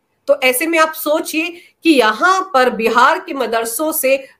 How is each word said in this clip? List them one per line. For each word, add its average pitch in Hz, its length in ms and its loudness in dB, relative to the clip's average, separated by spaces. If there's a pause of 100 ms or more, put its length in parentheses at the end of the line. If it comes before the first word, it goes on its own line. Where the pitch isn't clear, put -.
(280)
तो 285 160 0
ऐसे 254 240 0
में 330 120 0
आप 320 140 2
सोचिए 320 560 -4 (340)
कि 330 60 2
यहाँ 285 640 2
पर 254 160 2
बिहार 226 500 2
के 339 140 -12
मदरसों 233 580 -4
से 269 360 -2 (120)